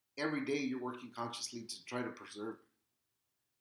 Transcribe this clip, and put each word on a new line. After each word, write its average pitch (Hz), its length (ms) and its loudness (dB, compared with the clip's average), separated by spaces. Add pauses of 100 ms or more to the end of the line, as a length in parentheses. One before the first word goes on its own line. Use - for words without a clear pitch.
(180)
every 147 260 4
day 139 140 4
you're 127 240 4
working 123 320 -2
consciously 117 480 -2
to - 220 -8
try 123 180 0
to 117 80 0
preserve 104 440 -4
it. - 60 -14 (1000)